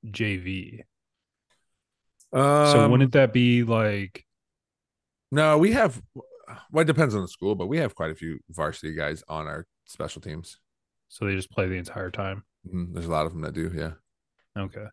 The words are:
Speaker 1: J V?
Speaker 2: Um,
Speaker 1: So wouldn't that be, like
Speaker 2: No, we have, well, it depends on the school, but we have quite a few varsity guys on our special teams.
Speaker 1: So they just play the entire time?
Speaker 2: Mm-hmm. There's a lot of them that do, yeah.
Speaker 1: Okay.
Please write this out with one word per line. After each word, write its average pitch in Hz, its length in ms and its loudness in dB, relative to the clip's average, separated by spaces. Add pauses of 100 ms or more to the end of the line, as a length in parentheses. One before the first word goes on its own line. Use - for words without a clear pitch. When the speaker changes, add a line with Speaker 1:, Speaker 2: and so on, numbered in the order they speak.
Speaker 1:
J 104 280 -2
V? 92 460 -10 (1500)
Speaker 2:
Um, 143 380 4
Speaker 1:
So 143 180 8
wouldn't 127 240 6
that 135 200 6
be, 123 300 4
like 107 640 -2 (1040)
Speaker 2:
No, 151 260 4
we 185 140 6
have, 208 300 0 (680)
well, 156 100 2
it 170 40 4
depends 147 300 2
on 101 60 0
the 87 60 -6
school, 101 280 -2
but 90 120 -6
we 139 100 -4
have 139 180 -4
quite 80 160 -4
a 78 40 -8
few 80 240 -10 (100)
varsity 80 440 -6
guys 78 340 -6
on 78 200 -8
our 73 180 -12 (200)
special - 360 -12
teams. 82 380 -14 (480)
Speaker 1:
So - 180 -10
they 98 100 -2
just 92 160 -8
play 95 160 -2
the 92 80 -4
entire 90 360 -10
time? 98 320 -10 (240)
Speaker 2:
Mm-hmm. 87 260 -8
There's 85 120 -8
a 82 60 -6
lot 78 140 0
of 80 80 -6
them 80 80 -10
that 76 120 -8
do, 82 200 -6
yeah. 80 200 -8 (680)
Speaker 1:
Okay. 104 320 -12